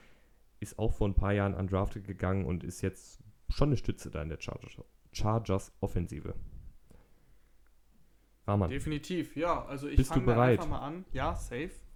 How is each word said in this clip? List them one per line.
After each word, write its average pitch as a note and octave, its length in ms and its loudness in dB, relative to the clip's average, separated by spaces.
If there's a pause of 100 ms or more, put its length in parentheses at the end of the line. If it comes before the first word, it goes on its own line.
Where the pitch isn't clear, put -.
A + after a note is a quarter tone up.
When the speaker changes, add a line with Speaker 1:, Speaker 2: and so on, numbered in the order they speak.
(580)
Speaker 1:
ist - 220 -12
auch A2 140 2
vor G#2 140 2
ein F#2+ 60 -2
paar G2+ 180 6
Jahren G2 220 2
undrafted F#2+ 520 0
gegangen F#2+ 380 0
und F2 200 -2
ist - 180 -10
jetzt - 400 -6 (260)
schon - 200 4
eine C3+ 80 2
Stütze - 340 -6
da D2 120 -6
in D#2 80 -8
der D#2 100 -10
Chargers, - 360 -10 (360)
Chargers G#2+ 680 0
Offensive. E2+ 540 -4 (2000)
Rahman. G2+ 240 4
Speaker 2:
Definitiv, D3 640 -4
ja. D#3 300 0
Also C#3+ 220 -8
ich - 80 -8
Speaker 1:
Bist C3 140 6
du C3 40 0
Speaker 2:
fang B2 120 2
da A#2+ 80 6
Speaker 1:
bereit? A#2+ 240 6
Speaker 2:
einfach D3+ 120 -2
mal C3+ 100 -2
an. D#3 320 -8
Ja, C#3 220 -2
safe, C#3 360 -8 (260)